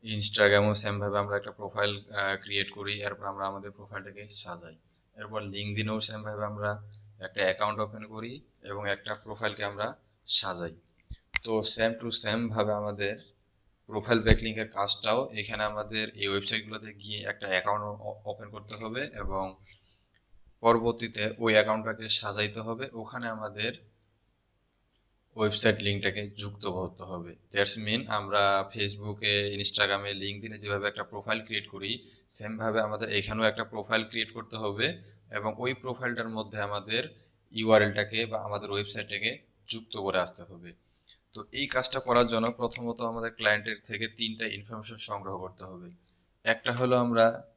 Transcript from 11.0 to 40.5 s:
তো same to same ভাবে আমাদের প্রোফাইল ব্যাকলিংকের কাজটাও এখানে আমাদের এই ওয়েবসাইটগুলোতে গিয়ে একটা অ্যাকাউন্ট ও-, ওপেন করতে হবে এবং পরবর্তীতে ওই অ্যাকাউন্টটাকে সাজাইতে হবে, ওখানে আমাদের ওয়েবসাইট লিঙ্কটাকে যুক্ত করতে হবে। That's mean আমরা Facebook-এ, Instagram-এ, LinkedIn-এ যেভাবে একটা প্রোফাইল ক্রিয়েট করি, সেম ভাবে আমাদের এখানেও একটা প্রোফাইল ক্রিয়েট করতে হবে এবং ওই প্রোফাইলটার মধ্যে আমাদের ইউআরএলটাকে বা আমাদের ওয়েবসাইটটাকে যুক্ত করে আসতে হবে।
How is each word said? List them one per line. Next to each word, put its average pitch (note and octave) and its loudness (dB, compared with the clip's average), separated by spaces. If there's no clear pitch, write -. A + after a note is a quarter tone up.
তো A2 2
same A2+ 4
to A#2+ -6
same A2+ 0
ভাবে G#2+ 0
আমাদের G#2 -2
প্রোফাইল G#2+ 4
ব্যাকলিংকের A2 2
কাজটাও A2 0
এখানে G#2+ -4
আমাদের G#2+ -2
এই G#2 -2
ওয়েবসাইটগুলোতে G#2+ -2
গিয়ে G#2 -8
একটা G#2 -6
অ্যাকাউন্ট G2+ 2
ও-, G#2 -8
ওপেন G#2 -8
করতে G#2 -12
হবে A2+ -6
এবং F#2+ -2
পরবর্তীতে A2+ 2
ওই A2+ 4
অ্যাকাউন্টটাকে A2 6
সাজাইতে G#2 2
হবে, A#2 -6
ওখানে A#2 -8
আমাদের G#2+ -4
ওয়েবসাইট G#2+ 4
লিঙ্কটাকে G2+ 0
যুক্ত G2+ -8
করতে F2+ -4
হবে। F2 -10
That's G2+ 4
mean A2 0
আমরা G2 4
Facebook-এ, G2+ 0
Instagram-এ, G2+ 4
LinkedIn-এ G2+ -6
যেভাবে G2+ 0
একটা G2+ -4
প্রোফাইল A2 -4
ক্রিয়েট G#2+ -4
করি, G2+ -6
সেম A2 -8
ভাবে A2 2
আমাদের G#2+ -2
এখানেও G#2+ 2
একটা A2 2
প্রোফাইল A2 -2
ক্রিয়েট A2 -6
করতে A2+ -10
হবে G#2+ -4
এবং G#2+ -4
ওই B2+ -2
প্রোফাইলটার A#2+ -6
মধ্যে G#2+ -6
আমাদের G#2 -4
ইউআরএলটাকে G#2+ 6
বা G#2+ -4
আমাদের G2+ -4
ওয়েবসাইটটাকে G#2 -2
যুক্ত A2+ -8
করে F#2+ 2
আসতে F2 -2
হবে। F2 -16